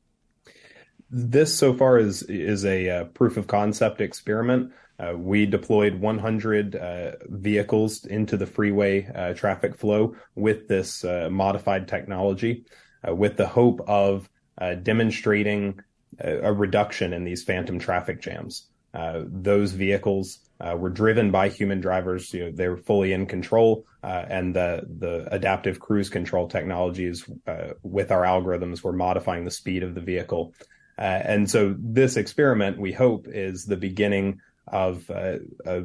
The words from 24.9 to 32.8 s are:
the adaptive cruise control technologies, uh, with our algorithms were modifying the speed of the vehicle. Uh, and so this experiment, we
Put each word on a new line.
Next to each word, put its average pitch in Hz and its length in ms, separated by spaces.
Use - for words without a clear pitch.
the 85 320
adaptive 95 500
cruise 101 280
control 87 400
technologies, 90 800
uh, 82 240
with 98 280
our 92 120
algorithms 90 600
were 90 100
modifying 90 520
the 90 60
speed 92 320
of 90 120
the 87 60
vehicle. 85 540
Uh, - 60
and 101 480
so 101 260
this 120 400
experiment, 104 640
we 95 140